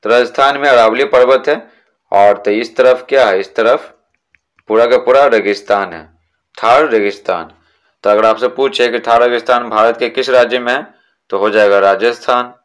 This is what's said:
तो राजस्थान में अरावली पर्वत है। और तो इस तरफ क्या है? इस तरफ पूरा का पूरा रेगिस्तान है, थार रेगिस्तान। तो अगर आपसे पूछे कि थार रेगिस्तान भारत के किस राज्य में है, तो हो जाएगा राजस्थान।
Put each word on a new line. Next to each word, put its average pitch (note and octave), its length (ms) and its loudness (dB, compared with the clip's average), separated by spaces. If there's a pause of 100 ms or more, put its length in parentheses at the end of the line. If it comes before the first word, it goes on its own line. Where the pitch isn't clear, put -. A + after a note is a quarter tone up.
तो G#2+ 80 -4
राजस्थान C3+ 480 0
में C#3+ 100 -2
अरावली A#2+ 360 2
पर्वत B2+ 440 2
है। D3 200 -4 (440)
और G2+ 260 4
तो - 120 -4
इस A#2 260 -6
तरफ B2+ 320 0
क्या C3 180 2
है? F#2+ 140 -2
इस - 140 -12
तरफ A#2+ 400 -2 (760)
पूरा A2+ 180 2
का A#2+ 100 2
पूरा C3 300 2
रेगिस्तान G2+ 680 -2
है, D#2+ 140 -18 (560)
थार C3 260 2
रेगिस्तान। G2 640 -4 (520)
तो G2+ 80 0
अगर G#2+ 140 2
आपसे A2 240 0
पूछे B2 400 -2
कि A#2 100 -4
थार A#2 240 0
रेगिस्तान A#2+ 480 -2
भारत A2 260 0
के B2 120 -4
किस B2+ 220 -6
राज्य B2 280 2
में B2 140 -4
है, C#3+ 140 -6 (440)
तो G2 80 -6
हो G#2 120 0
जाएगा G2+ 280 2
राजस्थान। A#2+ 760 -2 (100)